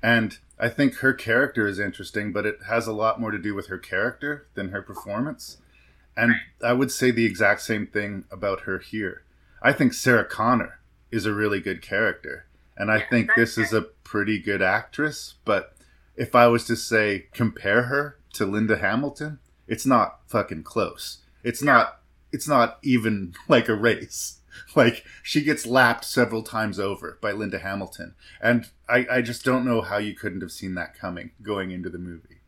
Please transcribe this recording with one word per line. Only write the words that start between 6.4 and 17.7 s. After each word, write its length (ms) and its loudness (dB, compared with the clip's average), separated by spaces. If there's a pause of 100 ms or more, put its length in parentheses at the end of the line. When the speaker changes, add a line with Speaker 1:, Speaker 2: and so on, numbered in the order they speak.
Speaker 1:
I 100 4
would 180 2
say 200 4
the 140 4
exact 360 2
same 260 -2
thing 440 -6
about 300 -4
her 180 -6
here. 440 -8 (380)
I 120 6
think 200 4
Sarah 320 4
Connor 540 0 (320)
is 140 -4
a 80 0
really 260 0
good 220 -6
character. 640 -4 (300)
And 160 -4
I 60 4
Speaker 2:
Yeah, 120 -4
Speaker 1:
think 180 2
Speaker 2:
that's 280 2
Speaker 1:
this 40 -4
is 120 0
Speaker 2:
good. 120 2
Speaker 1:
a 20 -12 (180)
pretty 360 -2
good 240 -2
actress, 720 -2 (100)
but 300 -2 (400)
if 180 -6
I 140 8
was 180 2
to 100 -2
say, 560 0
compare 520 0